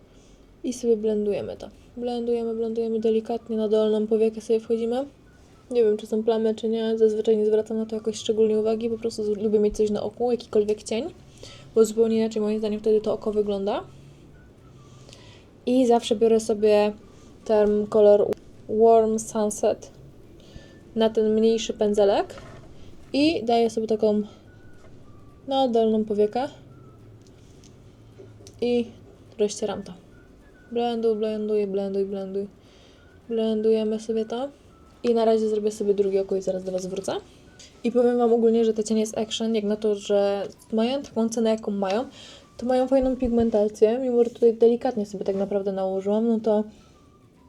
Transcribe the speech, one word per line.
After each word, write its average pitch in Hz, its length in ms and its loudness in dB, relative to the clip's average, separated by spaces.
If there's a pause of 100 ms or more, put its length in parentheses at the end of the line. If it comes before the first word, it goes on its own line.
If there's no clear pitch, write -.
(640)
I 262 80 -4
sobie 233 240 0
blendujemy 208 600 -2
to. - 120 -16 (280)
Blendujemy, 240 580 -4
blendujemy 226 460 -4
delikatnie, 220 560 -2
na 220 120 -2
dolną 214 380 2
powiekę 220 340 0
sobie 220 200 0
wchodzimy. 233 440 -4 (680)
Nie 240 140 2
wiem, 214 120 2
czy 214 100 -10
są 220 160 -2
plamy, 220 320 0
czy 226 140 -6
nie. 226 300 -2
Zazwyczaj 220 380 2
nie 208 100 0
zwracam 214 300 0
na 220 100 -4
to 220 100 -8
jakoś 220 200 -6
szczególnie 214 420 0
uwagi. 220 320 -2
Po 226 80 -6
prostu 220 260 -6
z-, 208 180 -2
lubię 220 160 2
mieć 208 180 0
coś 214 140 0
na 208 120 -4
oku, 233 280 -4
jakikolwiek 214 520 -2
cień. 226 220 -6 (720)
Bo 226 100 6
zupełnie 220 320 0
inaczej 220 260 -2
moim 214 160 -2
zdaniem 214 220 -4
wtedy 214 200 2
to 214 120 -4
oko 214 200 -4
wygląda. 208 520 -2 (1800)
I 254 200 4
zawsze 233 300 2
biorę 226 240 4
sobie 208 520 2 (520)
ten 208 420 2
kolor 208 440 6 (380)
Warm 220 500 4
Sunset 214 720 -2 (1040)
na 220 160 2
ten 220 240 0
mniejszy 220 400 2
pędzelek. 208 680 0 (680)
I 294 320 2
daję 233 260 2
sobie 220 160 -4
taką 214 360 2 (1300)
na 269 200 2
dolną 220 360 2
powiekę. 214 440 -2 (2000)
I 240 260 0 (520)
rozcieram 202 440 -4
to. 185 100 -16 (800)
Blenduj, 233 440 0
blenduj, 214 500 -2
blenduj, 196 380 -2
blenduj. 196 420 -8 (840)
Blendujemy 220 720 0
sobie 220 240 -4
to. 240 240 -8 (540)
I 233 120 2
na 226 100 2
razie 220 240 2
zrobię 214 220 -2
sobie 208 240 0
drugie 196 260 0
oko 196 160 -2
i 185 60 -4
zaraz 185 220 -6
do 190 80 -8
was 185 140 -6
wrócę. 190 260 -6 (720)
I 233 80 0
powiem 240 260 2
wam 233 140 4
ogólnie, 226 320 4
że 220 100 2
te 220 100 -2
cienie 220 220 0
z 220 120 -8
Action, 226 360 -4
jak 214 100 -2
na 208 120 0
to, 214 180 0
że 202 520 0 (260)
mają 233 300 0
taką 226 260 -2
cenę, 226 220 0
jaką 220 200 -2
mają, 196 340 -2 (520)
to 233 100 -10
mają 254 220 2
fajną 262 280 2
pigmentację. 233 840 2
Mimo 247 260 2
że 233 60 -6
tutaj 233 240 2
delikatnie 233 520 2
sobie 190 180 -10
tak 196 120 -2
naprawdę 196 360 -2
nałożyłam, 190 560 0
no 226 120 2
to 220 240 2 (840)